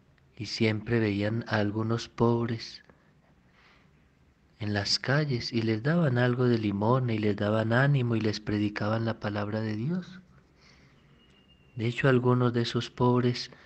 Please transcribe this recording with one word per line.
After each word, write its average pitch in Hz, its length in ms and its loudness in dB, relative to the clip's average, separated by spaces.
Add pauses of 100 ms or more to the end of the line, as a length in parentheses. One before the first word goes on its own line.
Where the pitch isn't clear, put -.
(360)
Y 107 120 -10
siempre 110 520 0
veían 107 480 0
a 110 100 0
algunos 110 520 -2
pobres 117 720 -2 (1800)
en 104 160 -4
las 101 240 0
calles 135 560 -2
y 117 80 0
les 110 220 -2
daban 147 340 2
algo 123 280 2
de 120 120 4
limón 107 540 2
y 107 80 0
les 104 160 0
daban 110 380 0
ánimo 127 420 2
y 110 60 0
les 107 180 -2
predicaban 104 680 -2
la 113 140 -4
palabra 104 420 -4
de 107 140 -4
Dios. 165 440 -6 (1600)
De 110 100 -4
hecho, 120 240 0
algunos 123 440 4
de 117 100 2
esos 117 260 -4
pobres 123 600 0 (140)